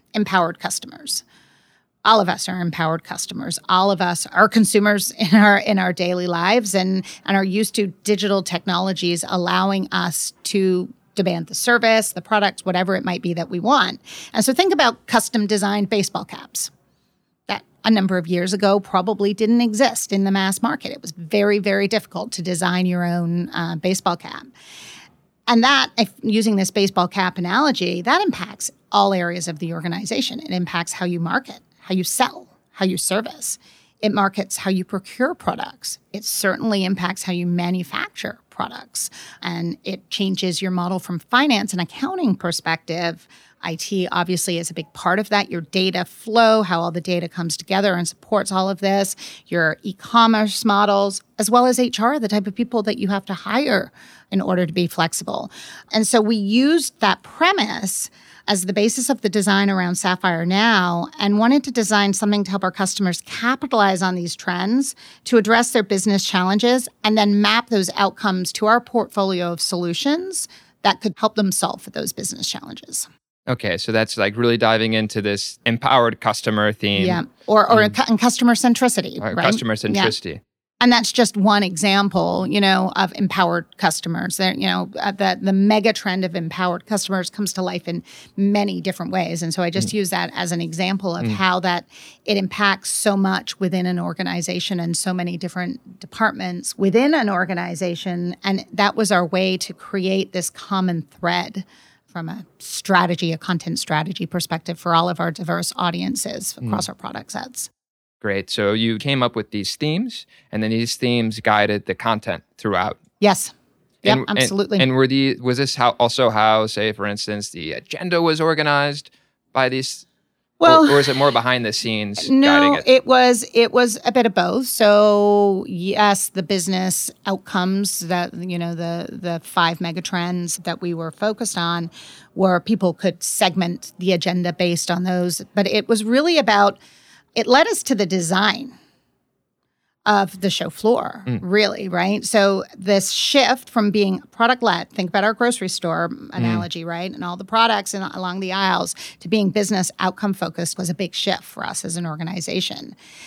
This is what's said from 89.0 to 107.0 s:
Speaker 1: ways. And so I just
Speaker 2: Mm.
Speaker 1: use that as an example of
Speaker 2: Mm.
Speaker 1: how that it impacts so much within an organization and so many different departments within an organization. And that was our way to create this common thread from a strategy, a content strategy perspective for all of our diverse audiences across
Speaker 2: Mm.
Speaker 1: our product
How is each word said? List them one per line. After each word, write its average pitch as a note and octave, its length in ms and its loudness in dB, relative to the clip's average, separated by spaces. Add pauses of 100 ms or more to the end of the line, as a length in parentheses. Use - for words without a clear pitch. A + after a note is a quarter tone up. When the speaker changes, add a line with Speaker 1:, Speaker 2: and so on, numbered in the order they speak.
Speaker 1:
ways. E3+ 300 -4
And E3 100 -4
so F#3 100 -2
I F3 60 0
just F#3+ 200 -2
Speaker 2:
Mm. - 60 -6
Speaker 1:
use G3 160 -2
that F3 220 -2
as F3 200 -4
an E3+ 100 -4
example F3+ 520 -4
of - 120 -6
Speaker 2:
Mm. A3 60 -2
Speaker 1:
how F#3 280 0
that F3 260 -2 (380)
it G3+ 140 0
impacts G3 500 -2
so - 260 0
much F#3+ 460 -2
within F#3 240 0
an F3+ 140 -2
organization F3 800 -4
and E3+ 160 -4
so F#3 160 -4
many F3 240 -4
different F3 640 -10
departments - 800 -4
within A3+ 340 4
an B3+ 160 2
organization. F3 1120 -4
And G3 300 0
that G3+ 240 2
was G#3 160 0
our F3+ 140 4
way F#3 320 0
to - 160 -10
create F#3+ 580 -2
this F3 160 -4
common F3+ 540 -2
thread F3 640 -4 (400)
from D#3+ 240 -10
a - 160 -12 (120)
strategy, F3 760 0
a D#3+ 60 -6
content F3 400 -4
strategy D#3 460 -4
perspective E3 540 -6
for E3+ 160 0
all E3+ 160 2
of E3+ 100 -6
our E3+ 100 -2
diverse E3+ 460 -6
audiences - 800 -6
across D#3 300 -4
Speaker 2:
Mm. - 20 -12
Speaker 1:
our - 60 -14
product - 380 -12